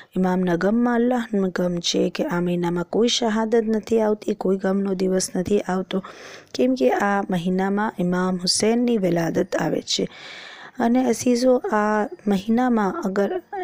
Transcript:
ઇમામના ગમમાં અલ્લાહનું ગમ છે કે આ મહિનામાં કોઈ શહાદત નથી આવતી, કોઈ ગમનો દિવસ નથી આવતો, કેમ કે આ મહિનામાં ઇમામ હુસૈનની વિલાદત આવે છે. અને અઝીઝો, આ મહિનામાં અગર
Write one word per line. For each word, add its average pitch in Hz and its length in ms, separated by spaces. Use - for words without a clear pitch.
ઇમામના 185 380
ગમમાં 233 400
અલ્લાહનું 233 600
ગમ 180 220
છે 185 320
કે - 140
આ 175 160
મહિનામાં 175 440
કોઈ 233 240
શહાદત 226 560
નથી 220 360
આવતી, 214 340
કોઈ 196 220
ગમનો 196 380
દિવસ 185 420
નથી 202 240
આવતો, 190 440
કેમ 254 200
કે 254 160
આ 202 320
મહિનામાં 190 760
ઇમામ 180 380
હુસૈનની 233 600
વિલાદત 170 580
આવે 165 240
છે. - 280
અને 247 280
અઝીઝો, 247 500
આ 214 520
મહિનામાં 214 760
અગર 202 400